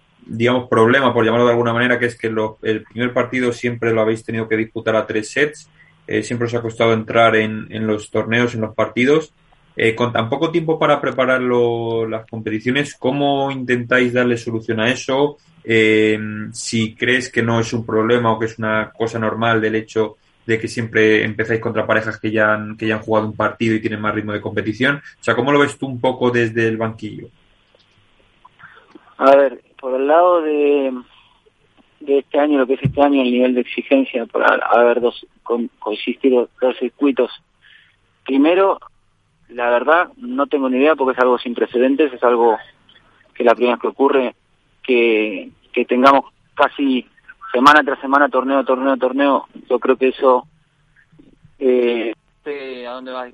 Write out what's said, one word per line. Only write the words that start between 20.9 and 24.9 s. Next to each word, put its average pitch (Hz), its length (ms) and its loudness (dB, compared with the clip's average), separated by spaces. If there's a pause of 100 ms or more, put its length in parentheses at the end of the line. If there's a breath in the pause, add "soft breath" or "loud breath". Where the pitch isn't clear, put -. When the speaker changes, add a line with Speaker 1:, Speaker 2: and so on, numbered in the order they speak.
Speaker 1:
empezáis 113 360 -4
contra 110 260 -4
parejas 113 320 -2
que 110 140 -6
ya 107 220 2
han, 107 220 -8
que 110 120 -8
ya 110 80 -2
han 107 60 -10
jugado 110 260 0
un 107 80 -10
partido 110 400 0
y 110 40 -4
tienen 107 200 -6
más 107 140 -2
ritmo 104 180 -4
de 101 80 -6
competición. 107 560 -2